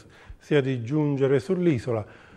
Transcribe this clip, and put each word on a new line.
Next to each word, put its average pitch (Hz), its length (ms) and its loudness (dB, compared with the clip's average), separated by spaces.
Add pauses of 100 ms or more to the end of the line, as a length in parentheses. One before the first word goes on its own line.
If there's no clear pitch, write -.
(380)
sia 147 220 0
di 131 220 -2
giungere 139 580 0
sull'isola. 135 640 0 (320)